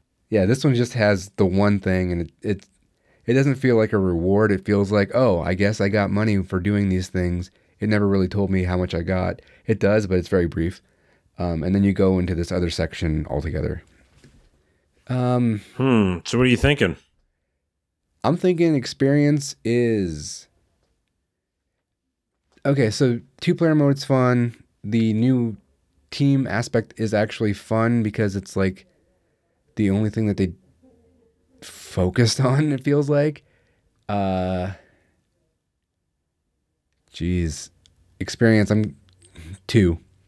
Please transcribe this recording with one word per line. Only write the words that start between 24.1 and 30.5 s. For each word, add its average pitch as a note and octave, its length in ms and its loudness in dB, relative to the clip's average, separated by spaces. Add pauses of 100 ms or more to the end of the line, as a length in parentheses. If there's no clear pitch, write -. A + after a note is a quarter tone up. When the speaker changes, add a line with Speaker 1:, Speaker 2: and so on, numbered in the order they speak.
Speaker 1:
The A2+ 300 0
new A#2 440 0 (540)
team C#3 360 0
aspect A2+ 500 -2
is G#2+ 160 -4
actually G#2+ 400 0
fun A2+ 500 0
because G#2 340 -2
it's, - 200 -8
like, F#2+ 300 -2 (920)
the G2+ 140 0
only G#2+ 180 0
thing A2 180 -2
that G2+ 120 -2
they F#2 160 -2 (1080)